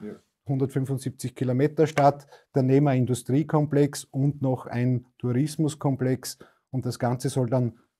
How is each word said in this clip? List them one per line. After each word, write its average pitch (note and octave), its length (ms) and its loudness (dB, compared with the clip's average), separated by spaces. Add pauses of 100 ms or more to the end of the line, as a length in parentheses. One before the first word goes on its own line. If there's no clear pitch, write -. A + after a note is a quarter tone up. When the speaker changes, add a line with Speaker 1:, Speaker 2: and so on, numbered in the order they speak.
Speaker 1:
Ja. G#2 120 -12 (340)
Speaker 2:
Hundertfünfundsiebzig C3+ 880 -4
Kilometer D3 500 2
Stadt, C#3+ 400 2 (280)
daneben C3+ 340 4
ein C3 120 2
Industriekomplex C#3+ 1080 0
und C#3 360 -2
noch C3 240 -2
ein B2 400 -2 (140)
Tourismuskomplex. C3+ 1200 -2 (320)
Und B2+ 160 -4
das A#2+ 100 -6
Ganze A#2+ 320 -2
soll B2 200 -2
dann B2 240 0 (260)